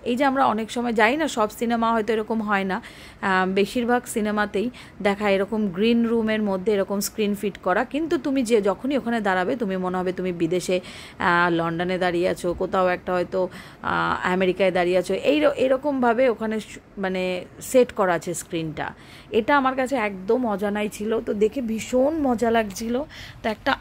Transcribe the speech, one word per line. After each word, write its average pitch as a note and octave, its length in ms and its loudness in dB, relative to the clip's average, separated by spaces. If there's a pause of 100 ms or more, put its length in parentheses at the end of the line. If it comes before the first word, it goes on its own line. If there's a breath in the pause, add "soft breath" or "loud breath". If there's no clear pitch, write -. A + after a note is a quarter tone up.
এই B3 120 0
যে C#4 100 2
আমরা C4 200 2
অনেক A3 260 0
সময় A#3+ 220 -2
যাই A3+ 240 4
না, D#4 100 0
সব G#3+ 220 0
সিনেমা A#3 420 0
হয়তো A3+ 220 0
এরকম A3 280 -2
হয় G3+ 220 0
না, F#3+ 180 -2 (400 loud breath)
আহ, F#3+ 280 2
বেশিরভাগ A#3 560 2
সিনেমাতেই G#3 640 -2 (320 loud breath)
দেখা G3+ 280 2
এরকম G3+ 380 2
গ্রিন A3+ 380 2
রুমের A3 360 2
মধ্যে G3 320 0
এরকম G3 260 0
স্ক্রিন G#3 360 -2
ফিট G3+ 220 -4
করা, G#3 280 0
কিন্তু D#4 320 -2
তুমি C4+ 260 0
যে A3 180 4
যখনই G#3 360 0
ওখানে A#3 240 -2
দাঁড়াবে F#3 340 0
তুমি F#3+ 220 -2
মনে F#3 200 -2
হবে F3+ 160 -2
তুমি F#3 180 -4
বিদেশে, F3 480 0 (400 loud breath)
আহ, F3 340 4
লন্ডনে E3+ 440 0
দাঁড়িয়ে F3 320 0
আছো, F3 240 -2
কোথাও F#3 340 0
একটা F3+ 260 -2
হয়তো, F#3 360 0 (320 loud breath)
আহ, E3+ 460 0
আমেরিকায় F#3 440 2
দাঁড়িয়ে F3+ 260 2
আছো, F3+ 160 0
এই C#4 260 2
র-, D4 120 4
এরকমভাবে C4 800 2
ওখানে A3 300 -2
সু-, - 200 -14 (180)
মানে F#3 480 -4 (160)
সেট B3 300 4
করা F#3 220 2
আছে E3 200 -2
স্ক্রিনটা। D#3+ 600 -6 (380 loud breath)
এটা B3 260 2
আমার C4 180 2
কাছে C4 200 -2
একদম G#3+ 520 -2
অজানাই G#3 420 -2
ছিল, A3 320 -4
তো A#3 120 -4
দেখে G#3+ 280 0
ভীষণ B3+ 600 0
মজা A#3+ 300 2
লাগছিল। A3+ 520 -2 (400 loud breath)
তো A3+ 60 -2
একটা A#3+ 320 -2